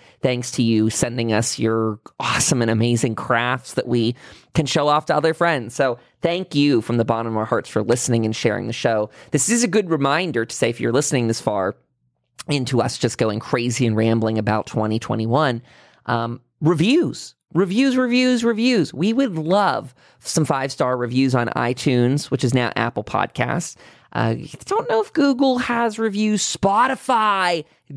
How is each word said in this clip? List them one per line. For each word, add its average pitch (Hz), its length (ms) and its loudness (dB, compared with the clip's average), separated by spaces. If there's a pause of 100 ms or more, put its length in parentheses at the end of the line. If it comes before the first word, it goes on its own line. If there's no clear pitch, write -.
(220)
thanks 123 300 -2
to - 100 -2
you 113 280 4
sending 117 420 -2
us 110 260 0
your 113 400 0 (220)
awesome - 420 0
and 113 80 0
amazing 117 440 2
crafts 120 600 -2
that - 140 -2
we 120 260 0 (400)
can 156 120 2
show 147 220 0
off 151 180 2
to 160 100 0
other 160 180 2
friends. 151 400 0
So 131 240 0 (240)
thank 175 320 -2
you 143 260 4
from 120 160 -2
the 113 80 2
bottom 117 280 -2
of 110 40 -4
our 107 80 0
hearts 113 240 -2
for 107 140 -2
listening 117 420 2
and 110 100 -2
sharing 104 340 -2
the 113 40 -6
show. 110 380 0 (220)
This 160 180 0
is 233 140 2
a 214 40 0
good 185 220 0
reminder 143 560 0
to - 100 -14
say, 117 140 0
if 120 100 -8
you're 117 140 0
listening 131 320 0
this 113 160 0
far 101 320 0 (720)
into 131 320 0
us 120 160 -2
just - 220 -2
going 110 220 0
crazy 120 460 -2
and 110 100 2
rambling 113 420 2
about 107 280 0
twenty 110 320 -2
twenty-one, 117 640 0 (460)
um, 117 340 -4 (220)
reviews. 175 720 2 (200)
Reviews, 214 420 2
reviews, 247 480 2
reviews. 233 500 2
We 185 180 0
would 226 240 0
love 156 580 0 (260)
some - 240 0
five-star 135 520 0
reviews 123 380 0
on 120 140 2
iTunes, 127 800 0
which 127 140 0
is 117 100 2
now 123 220 2
Apple 113 280 -2
Podcasts. - 720 -4 (380)
Uh, 113 240 0
I - 100 -14 (180)
don't 403 240 -2
know 440 120 2
if - 100 -8
Google 269 460 2
has 233 400 -2
reviews. 214 440 0
Spotify 208 1200 0 (320)